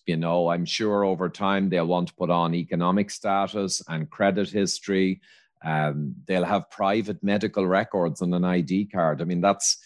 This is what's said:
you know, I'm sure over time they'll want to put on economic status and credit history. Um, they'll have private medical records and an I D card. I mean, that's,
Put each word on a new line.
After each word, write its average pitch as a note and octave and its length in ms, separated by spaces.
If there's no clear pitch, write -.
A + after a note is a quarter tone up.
you E2+ 100
know, E2+ 320
I'm F2 160
sure G2+ 400
over F#2 240
time G2 400
they'll E2+ 180
want F2 220
to - 60
put F2 160
on E2+ 240
economic F2 560
status G2 800
and D#2+ 220
credit G2 400
history. F#2+ 720
Um, D2+ 500
they'll F2+ 180
have G2 260
private G2+ 520
medical G2+ 440
records F#2 540
and F2+ 140
an F2+ 100
I F2+ 160
D F2+ 240
card. E2 380
I - 20
mean, F2 160
that's, - 460